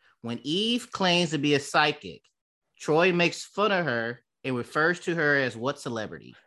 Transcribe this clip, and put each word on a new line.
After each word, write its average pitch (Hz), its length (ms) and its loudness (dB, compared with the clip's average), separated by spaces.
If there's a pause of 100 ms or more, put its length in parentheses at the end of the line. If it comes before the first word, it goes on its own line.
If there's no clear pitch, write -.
(220)
when 117 220 -6
Eve 220 480 -2
claims 175 380 2
to 156 80 -2
be 143 160 2
a 139 40 6
psychic, 147 640 -2 (560)
Troy 170 340 2
makes 175 320 0
fun 208 280 0
of 175 140 0
her 120 360 -4 (220)
and 131 120 -2
refers 156 440 0
to 170 160 -4
her 147 180 2
as 127 220 0
what 127 240 -4
celebrity? 95 560 -8 (100)